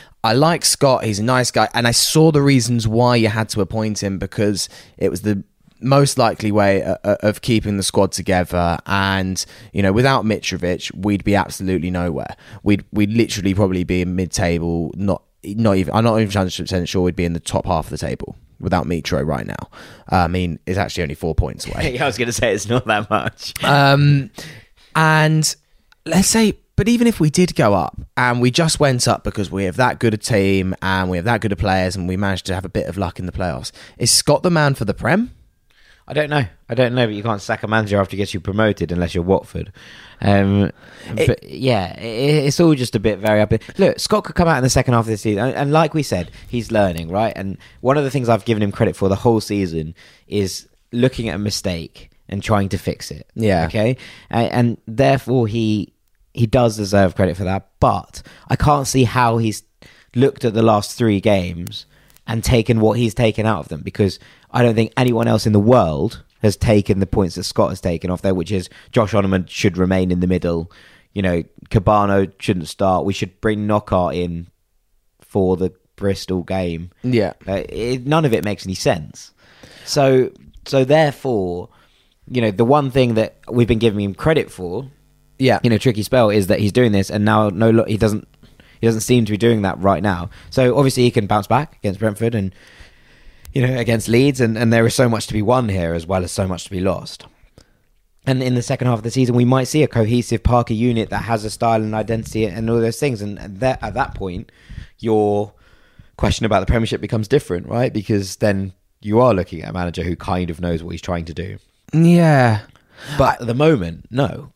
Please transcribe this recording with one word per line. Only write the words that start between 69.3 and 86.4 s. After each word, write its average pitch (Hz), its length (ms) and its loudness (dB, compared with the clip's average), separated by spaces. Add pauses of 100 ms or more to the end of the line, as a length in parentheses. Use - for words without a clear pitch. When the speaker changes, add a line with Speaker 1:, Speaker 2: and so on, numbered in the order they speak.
Speaker 2:
should 90 280 0
remain 92 340 2
in 90 80 0
the 90 80 0
middle. 85 440 -2 (420)
You 101 80 -6
know, 87 220 0 (260)
Cabano 101 720 2
shouldn't 90 280 -4
start. 92 380 0
We 98 80 -2
should - 280 -8
bring 107 260 -2
Knockaert 95 480 0
in 87 320 -6 (720)
for 92 380 0
the 90 160 -4 (220)
Bristol 95 480 -4
game. 90 480 -6 (100)
Speaker 1:
Yeah. 117 320 0 (140)
Speaker 2:
Uh, 95 220 -4
it, 123 360 -6
none 156 200 2
of 117 80 2
it 80 100 2
makes 101 220 -4
any 92 100 -6
sense. - 560 -4 (540)
So, 135 460 2 (340)
so 135 180 2
therefore, 123 840 0 (580)
you 127 140 -2
know, 110 100 2
the 107 140 2
one 139 260 4
thing 120 240 2
that 110 240 -2 (100)
we've 120 180 2
been 113 120 2
giving 104 220 2
him 101 120 -2
credit 147 380 0
for, 92 380 -10 (500)
Speaker 1:
Yeah. 120 240 4
Speaker 2:
you 123 60 4
know, 113 80 4
tricky 107 260 0
spell, 120 260 2
is 101 180 2